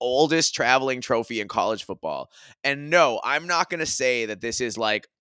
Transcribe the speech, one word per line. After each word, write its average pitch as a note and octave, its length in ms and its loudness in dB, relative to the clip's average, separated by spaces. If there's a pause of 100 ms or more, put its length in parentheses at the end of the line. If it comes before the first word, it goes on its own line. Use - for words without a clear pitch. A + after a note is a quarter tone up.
oldest D3 520 2
traveling C3 480 2
trophy A#2 380 -2
in G2+ 80 -6
college G#2 380 -2
football. D2+ 440 -8 (340)
And C#3+ 260 -4
no, D3+ 340 4
I'm D3+ 240 -2
not E3+ 220 0
gonna D#3+ 160 -4
say B2+ 400 0
that G#2 160 -8
this A2+ 180 -4
is, A#2 180 -4
like, G#2+ 300 -2 (140)